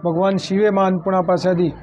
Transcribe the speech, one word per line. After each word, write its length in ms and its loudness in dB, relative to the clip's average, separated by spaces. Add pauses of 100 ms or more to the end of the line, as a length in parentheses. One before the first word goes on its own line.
ભગવાન 340 0
શિવે 320 0
મા 160 2
અન્નપૂર્ણા 360 0
પાસેથી 600 0